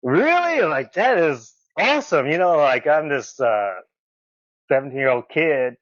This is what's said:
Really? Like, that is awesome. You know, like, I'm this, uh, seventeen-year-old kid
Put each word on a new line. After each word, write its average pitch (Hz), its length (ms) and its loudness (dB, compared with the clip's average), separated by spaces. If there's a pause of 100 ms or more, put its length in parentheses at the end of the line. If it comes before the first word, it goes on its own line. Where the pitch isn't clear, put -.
Really? 311 600 0
Like, 143 280 -4
that 233 240 0
is 147 360 -2 (240)
awesome. 202 500 0
You 151 100 -2
know, 175 200 2
like, 135 300 2
I'm 151 220 0
this, 139 300 -6
uh, 107 360 0 (960)
seventeen-year-old 135 600 -2
kid 139 520 0